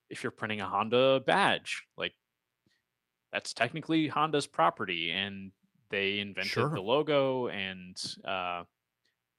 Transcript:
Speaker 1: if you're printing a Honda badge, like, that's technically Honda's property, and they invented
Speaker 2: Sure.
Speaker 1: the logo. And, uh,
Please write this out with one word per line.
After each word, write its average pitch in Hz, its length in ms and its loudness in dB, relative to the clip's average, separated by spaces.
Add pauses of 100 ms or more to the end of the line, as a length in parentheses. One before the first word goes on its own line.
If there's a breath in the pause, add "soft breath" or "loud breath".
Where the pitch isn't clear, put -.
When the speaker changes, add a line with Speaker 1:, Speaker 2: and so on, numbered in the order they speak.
Speaker 1:
if - 140 -10
you're 120 80 -4
printing 107 300 -6
a 95 60 -4
Honda 120 580 4
badge, 165 580 2 (140)
like, - 160 -4 (1160)
that's - 220 -4
technically 156 540 0
Honda's 147 400 0
property, 92 640 0
and 98 400 -4 (380)
they 98 300 0
invented 98 320 -4
Speaker 2:
Sure. 120 180 2
Speaker 1:
the 151 120 -4
logo. 135 640 2
And, 92 480 -6 (300)
uh, 90 380 -4 (760)